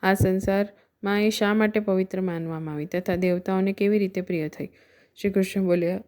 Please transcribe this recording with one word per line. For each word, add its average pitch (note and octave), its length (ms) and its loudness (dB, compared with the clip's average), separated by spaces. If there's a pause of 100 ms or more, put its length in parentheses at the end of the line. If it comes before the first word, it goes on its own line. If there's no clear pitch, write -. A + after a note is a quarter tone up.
આ F#3+ 100 4
સંસારમાં G3 1080 0
એ G#3+ 60 4
શા G#3 240 0
માટે G#3+ 260 2
પવિત્ર F#3+ 420 0
માનવામાં E3 540 -6
આવી D3+ 100 -6
તથા F3+ 300 -2
દેવતાઓને F#3 580 0
કેવી G#3 260 2
રીતે F#3+ 220 -2
પ્રિય E3 280 -4
થઈ?" - 200 -12 (520)
શ્રી G3+ 100 -2
કૃષ્ણ F#3+ 340 0
બોલ્યા F3 420 2